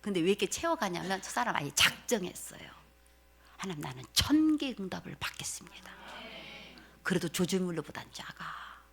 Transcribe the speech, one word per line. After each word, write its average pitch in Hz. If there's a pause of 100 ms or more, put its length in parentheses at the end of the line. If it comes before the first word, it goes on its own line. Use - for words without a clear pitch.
근데 196
왜 170
이렇게 202
채워가냐면 190
저 -
사람 226
아예 143
작정했어요. - (840)
"하나님, 180
나는 131
천 311
개 262
응답을 180
받겠습니다." - (1080)
그래도 180
조지 185
뮬러보단 175
작아. - (380)